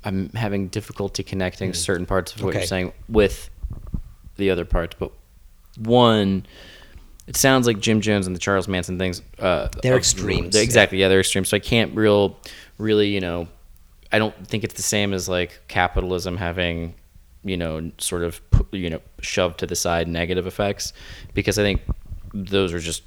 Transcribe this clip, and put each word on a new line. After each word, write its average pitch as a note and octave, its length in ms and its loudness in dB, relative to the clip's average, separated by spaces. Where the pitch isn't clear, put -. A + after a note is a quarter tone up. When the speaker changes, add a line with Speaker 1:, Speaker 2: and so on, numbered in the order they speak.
Speaker 1:
I'm F#2+ 260 -4
having G2+ 380 -4
difficulty G2+ 540 -6
connecting F#2 500 -4
Speaker 2:
Mm. F2 40 -6
Speaker 1:
certain F2 300 -2
parts F#2 280 -2
of - 80 -10
what F#2 120 -2
you're G2+ 60 0
Speaker 2:
Okay. F2+ 60 -4
Speaker 1:
saying F2+ 260 -2
with G#2+ 420 2
the G2 140 0
other F2 140 0
parts. E2+ 340 -2
But - 120 -6
one, A2 680 4
it - 100 -8
sounds C3 300 6
like G#2+ 140 2
Jim G#2+ 200 2
Jones G2+ 260 2
and F2+ 100 -4
the F2 40 -8
Charles G2 280 2
Manson F#2 300 -2
things, F2+ 220 -2
uh, F2+ 300 0
Speaker 2:
They're B2+ 120 4
Speaker 1:
of B2 40 6
Speaker 2:
extremes, F#2 540 0
Speaker 1:
they're, G#2+ 100 4
Speaker 2:
yeah. A#2 40 4
Speaker 1:
exactly, G#2 320 6
yeah, F#2+ 100 6
they're F#2+ 120 6
extremes. F#2 280 0
So G#2 80 2
I G2+ 40 2
can't A2+ 340 0
real, G#2 440 4
really, G#2+ 300 2
you G2+ 120 0
know, F2 280 -4
I G#2+ 60 4
don't G#2+ 280 -2
think G#2+ 160 -4
it's A2 120 -6
the - 80 -8
same G#2 300 0
as, F#2+ 160 -4
like, F2+ 380 -2
capitalism F2+ 680 0
having, E2+ 580 -4
you F#2+ 140 -4
know, E2 420 -4
sort F2 240 -4
of E2+ 300 -6
pu-, - 240 2
you F2 140 -4
know, D#2+ 100 -8
shoved F2+ 400 -2
to F2+ 60 -4
the E2 100 -6
side E2+ 300 0
negative E2+ 400 -2
effects, G2+ 460 -4
because G#2 240 0
I G#2 40 2
think G2+ 180 2
those F#2+ 400 -2
are F2 60 -4
just D#2+ 280 -6